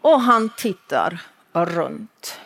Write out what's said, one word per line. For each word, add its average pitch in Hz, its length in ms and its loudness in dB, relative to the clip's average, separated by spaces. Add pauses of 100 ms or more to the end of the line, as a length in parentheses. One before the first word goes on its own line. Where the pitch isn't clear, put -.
och 285 200 4
han 226 280 2
tittar 175 680 -4 (340)
runt. 170 920 -6